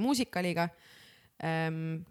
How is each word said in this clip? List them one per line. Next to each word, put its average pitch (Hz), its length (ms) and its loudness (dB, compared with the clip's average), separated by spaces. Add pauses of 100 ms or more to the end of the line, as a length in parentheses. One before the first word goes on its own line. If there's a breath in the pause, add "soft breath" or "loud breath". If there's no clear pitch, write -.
muusikaliga. 180 640 2 (720 soft breath)
Ähm, 160 720 -2